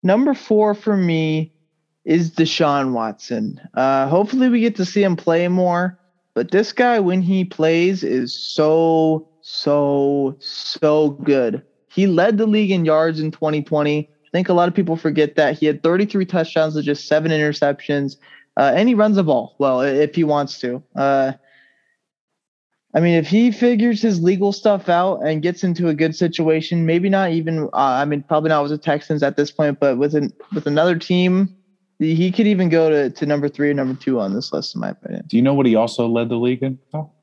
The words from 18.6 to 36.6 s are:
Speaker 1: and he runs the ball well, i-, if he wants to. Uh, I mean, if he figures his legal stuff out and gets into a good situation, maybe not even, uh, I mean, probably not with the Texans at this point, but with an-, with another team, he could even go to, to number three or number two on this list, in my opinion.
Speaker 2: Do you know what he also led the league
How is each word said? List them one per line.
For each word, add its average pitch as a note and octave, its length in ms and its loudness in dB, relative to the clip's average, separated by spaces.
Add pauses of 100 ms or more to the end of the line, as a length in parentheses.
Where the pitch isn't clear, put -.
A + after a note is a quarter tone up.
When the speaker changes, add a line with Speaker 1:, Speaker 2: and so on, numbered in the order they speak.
Speaker 1:
and G#3+ 140 2
he B3 60 2
runs G#3+ 220 4
the F#3+ 60 2
ball B2+ 360 -2
well, C3 220 2
i-, C#3 60 0
if D3 280 0
he E3+ 80 2
wants D3 360 -2
to. B2 220 -6 (140)
Uh, C3+ 380 0 (1600)
I D3+ 40 4
mean, E3+ 140 2
if D#3+ 140 2
he A3+ 240 4
figures A#3 500 2
his G3 220 0
legal G3 280 2
stuff G3 380 0
out F3+ 300 0
and D3+ 240 -2
gets F3+ 200 -4
into F3 260 0
a D#3 40 0
good D#3+ 220 -2
situation, E3 680 0
maybe E3+ 240 0
not F#3+ 220 0
even, D#3+ 360 -2
uh, - 100 -8
I C3+ 300 0
mean, D3 180 -4
probably D#3 260 0
not D3 140 2
with C#3+ 80 -4
the D3+ 80 -4
Texans D3 420 -2
at C#3 160 0
this D3 140 -2
point, D3 280 -2
but C3+ 200 0
with D3 160 0
an-, C#3+ 180 -2 (220)
with D3+ 100 -6
another D#3+ 320 2
team, F#3 580 0 (440)
he E3 320 0
could G#3 160 2
even F#3 220 2
go D#3+ 200 4
to, C#3+ 220 0
to - 160 -6
number D3 200 0
three D3 220 -2
or C#3+ 60 0
number C3 180 -2
two C3 260 -2
on G2 140 -2
this - 180 -6
list, - 220 -8
in A#1 80 -8
my G1+ 80 -6
opinion. - 380 -12
Speaker 2:
Do - 100 -6
you A#2+ 60 4
know C#3 100 2
what C#3 140 2
he A2+ 80 4
also A#2 320 0
led A#2 220 -2
the A#2+ 80 -4
league B2 260 -2